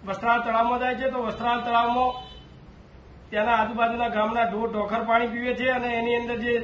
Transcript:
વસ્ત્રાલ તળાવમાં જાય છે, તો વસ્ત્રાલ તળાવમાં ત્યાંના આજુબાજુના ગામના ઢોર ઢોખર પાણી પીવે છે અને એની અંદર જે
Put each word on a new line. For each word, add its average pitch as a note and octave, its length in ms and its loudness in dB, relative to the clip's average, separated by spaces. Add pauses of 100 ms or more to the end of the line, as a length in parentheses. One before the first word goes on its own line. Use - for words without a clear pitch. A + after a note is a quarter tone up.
વસ્ત્રાલ A#3 360 0
તળાવમાં A#3 400 2
જાય B3+ 180 -2
છે, C4 120 -2
તો B3+ 160 -4
વસ્ત્રાલ A#3 380 -2
તળાવમાં A#3+ 460 2 (1160)
ત્યાંના A3 300 2
આજુબાજુના A#3 560 0
ગામના A3 340 2
ઢોર G#3+ 200 -2
ઢોખર G#3 400 -2
પાણી A#3 240 2
પીવે A#3+ 220 -2
છે B3 160 0
અને A#3+ 180 -2 (100)
એની A#3 220 0
અંદર A#3 240 -6
જે A#3 80 0 (100)